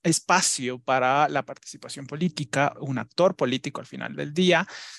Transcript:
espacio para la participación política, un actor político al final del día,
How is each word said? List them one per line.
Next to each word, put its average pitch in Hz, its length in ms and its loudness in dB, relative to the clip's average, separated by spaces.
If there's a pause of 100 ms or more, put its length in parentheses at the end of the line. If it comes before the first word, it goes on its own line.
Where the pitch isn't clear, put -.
espacio 135 760 2
para 131 480 2
la 143 160 -2
participación - 640 -14
política, 147 720 -2
un 135 180 -4
actor 175 380 2
político 131 460 -2
al - 60 -14
final 131 280 -10
del 147 180 -8
día, 175 320 4 (340)